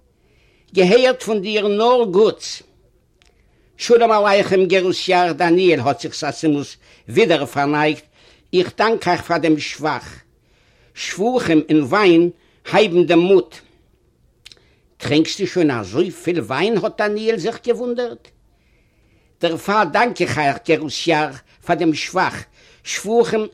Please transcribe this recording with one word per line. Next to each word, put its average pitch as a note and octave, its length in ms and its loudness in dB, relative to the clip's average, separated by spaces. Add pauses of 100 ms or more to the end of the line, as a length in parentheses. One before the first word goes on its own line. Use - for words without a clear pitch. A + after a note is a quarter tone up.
(760)
געהערט B3 480 4
פון G#3+ 180 -2
דיר G#3 280 -2
נאר A#3 420 2
גוטס. - 520 0 (1120)
שלום A#3 360 4
עליכם, G3+ 520 2
גרוש F#3 440 0
יאר F3+ 240 2
דניאל, E3+ 480 2
האט C3 200 -2
זיך B2 160 -12
זאסימוס D3 600 -4 (320)
ווידער D3+ 380 2
פארנייגט. D3+ 560 -2 (500)
איך - 260 0
דאנק G#3+ 300 0
אייך F3 140 -2
פאר E3+ 160 -2
דעם D#3 200 0
שבח. - 680 -8 (680)
שבחים F#3 760 0
און D3+ 120 4
וויין F3 480 4 (420)
הייבן F3+ 340 2
דעם E3+ 120 2
מוט. F#3 380 2 (1400)
טרינקסט - 440 -2
דו F#3+ 60 -2
שוין E3+ 240 0
אזוי A#2+ 400 -2
פיל E3 300 -6
וויין, D#3 420 -2
האט G#3+ 180 -6
דניאל G#3+ 380 -2
זיך G#3+ 280 -6
געוואונדערט. A#3+ 640 -4 (1120)
דער E3 160 -2
פאר G#3 280 -2
דאנק G#3+ 380 -2
איך B2 160 -2
אייך, C#3 180 0 (120)
גרוש D#3 400 -2
יאר, D3+ 220 0 (360)
פאר F3 80 0
דעם D#3+ 200 0
שבח. E3+ 500 -4 (400)
שבחים A3 680 -2